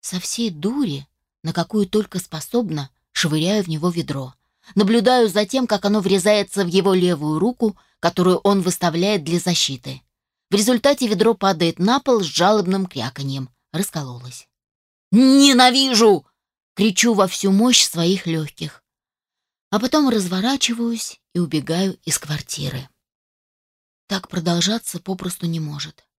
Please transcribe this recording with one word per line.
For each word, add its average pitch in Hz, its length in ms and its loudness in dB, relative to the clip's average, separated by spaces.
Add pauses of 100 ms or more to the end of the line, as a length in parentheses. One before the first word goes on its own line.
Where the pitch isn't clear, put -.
Со - 180 -8
всей 233 300 -4
дури, 170 580 -4 (360)
на 160 100 -6
какую 196 340 -2
только 208 320 -4
способна, 160 680 -6 (220)
швыряю 170 520 0
в 180 60 -6
него 160 200 -2
ведро. 143 440 -6 (400)
Наблюдаю 226 560 4
за 208 160 0
тем, 254 220 -2
как 208 180 -2
оно 208 140 2
врезается 196 680 0
в - 20 -4
его 190 260 2
левую 160 440 0
руку, 214 400 -2 (220)
которую 175 380 2
он 196 240 2
выставляет 175 600 -2
для 165 160 -2
защиты. 135 600 -6 (480)
В 196 60 0
результате 247 520 2
ведро 214 280 2
падает 175 440 0
на 233 200 2
пол 247 220 0
с 175 40 -4
жалобным 190 640 0
кряканьем. 135 600 -8 (220)
Раскололось. 127 760 -8 (640)
«Ненавижу!» 254 1120 6 (500)
кричу 220 380 2
во 196 140 4
всю 190 240 -2
мощь 233 340 4
своих 170 400 0
легких. 156 580 -6 (840)
А 208 100 -2
потом 302 300 2
разворачиваюсь 226 1120 -4 (120)
и 175 60 -4
убегаю 165 640 -2
из - 140 -4
квартиры. 139 720 -10 (1200)
Так 190 200 -8
продолжаться 175 720 -2
попросту 185 460 -8
не 165 140 -4
может. 147 480 -12 (120)